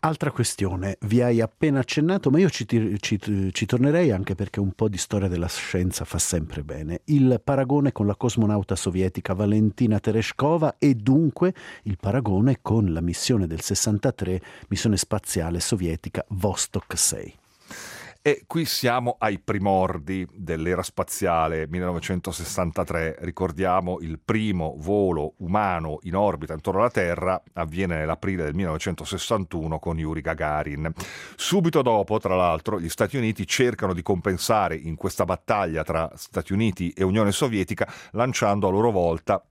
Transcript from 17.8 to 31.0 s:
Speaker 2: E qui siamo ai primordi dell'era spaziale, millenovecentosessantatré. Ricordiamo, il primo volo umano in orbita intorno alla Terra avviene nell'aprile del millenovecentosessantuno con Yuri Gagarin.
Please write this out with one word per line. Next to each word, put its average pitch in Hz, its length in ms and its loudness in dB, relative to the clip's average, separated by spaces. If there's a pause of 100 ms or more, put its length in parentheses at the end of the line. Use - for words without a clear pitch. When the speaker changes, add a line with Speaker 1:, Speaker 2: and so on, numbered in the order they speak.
Speaker 2:
E 147 220 2
qui 165 200 -2
siamo 120 520 0
ai 107 220 0
primordi 92 920 0
dell'era 87 520 -2
spaziale, 82 840 0
millenovecentosessantatré. 87 1500 -4
Ricordiamo, 90 800 0
il 80 220 -8
primo 92 540 0
volo 87 600 2
umano 87 680 -2
in 87 120 -6
orbita 82 380 0
intorno 90 280 0
alla 120 100 2
Terra 87 500 0 (120)
avviene 85 440 -2
nell'aprile 80 460 -2
del 76 100 -2
millenovecentosessantuno 82 1300 -4
con 82 180 -4
Yuri 78 240 -4
Gagarin. 76 720 -2 (420)